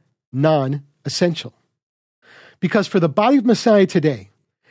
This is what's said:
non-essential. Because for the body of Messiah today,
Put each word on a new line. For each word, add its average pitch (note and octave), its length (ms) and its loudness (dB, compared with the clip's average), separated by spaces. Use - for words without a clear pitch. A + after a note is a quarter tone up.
non-essential. C#3+ 1200 -4
Because F#3 260 0
for F#3+ 140 -2
the E3 80 2
body A3 280 2
of A3+ 80 0
Messiah G#3 400 2
today, C#3+ 460 -2